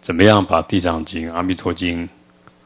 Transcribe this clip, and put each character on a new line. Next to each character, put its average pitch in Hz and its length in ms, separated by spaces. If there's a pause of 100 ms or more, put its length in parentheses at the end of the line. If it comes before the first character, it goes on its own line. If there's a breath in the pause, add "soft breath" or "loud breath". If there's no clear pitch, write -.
怎 - 140
么 87 80
样 104 200
把 85 180
地 95 180
藏 82 240
经、 82 300
阿 87 100
弥 92 100
陀 87 200
经 85 340 (580)